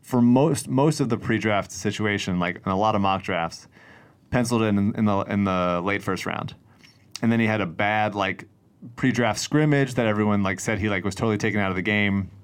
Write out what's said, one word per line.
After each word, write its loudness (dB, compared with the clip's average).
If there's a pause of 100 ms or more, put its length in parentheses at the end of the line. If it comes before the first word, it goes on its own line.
for 0
most, 4
most 2
of 0
the 0
pre-draft 0
situation, -2
like, -4
in -2
a 0
lot 2
of 0
mock 0
drafts, -6 (640)
penciled 0
in, 2
in 0
the, 2
in -2
the 0
late -2
first -6
round. -6 (680)
And 2
then 2
he 2
had 0
a 0
bad, 0
like, -4 (500)
pre-draft 0
scrimmage 2
that 0
everyone, 2
like, -2
said -2
he, -2
like, -2
was -4
totally 0
taken 0
out 0
of -2
the -2
game. 0 (140)